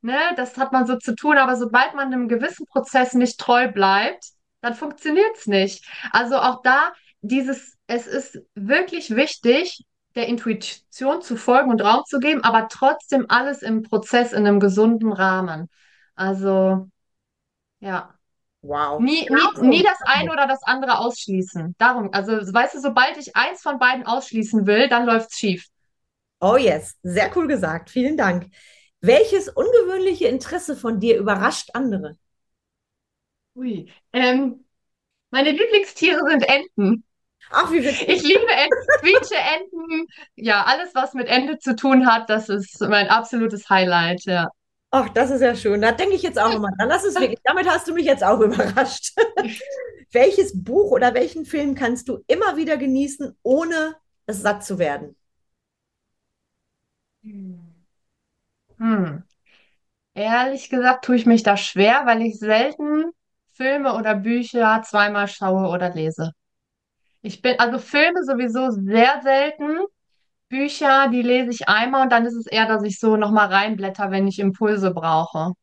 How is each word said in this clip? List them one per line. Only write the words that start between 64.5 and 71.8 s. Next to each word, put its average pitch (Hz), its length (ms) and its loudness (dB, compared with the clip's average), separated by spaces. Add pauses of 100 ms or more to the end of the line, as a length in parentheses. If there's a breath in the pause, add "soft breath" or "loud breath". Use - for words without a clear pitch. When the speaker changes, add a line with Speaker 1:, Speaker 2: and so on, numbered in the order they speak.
Speaker 1:
zweimal 208 460 0
schaue 190 400 -2
oder 180 260 -4
lese. 160 380 -6 (920)
Ich 202 180 -14
bin, - 180 -2
also 233 200 0
Filme 330 460 0
sowieso 254 460 -2
sehr 226 520 2
selten. 285 560 0 (680)
Bücher, 277 600 2
die 247 140 0
lese 247 280 2
ich - 180 -6
einmal 247 340 2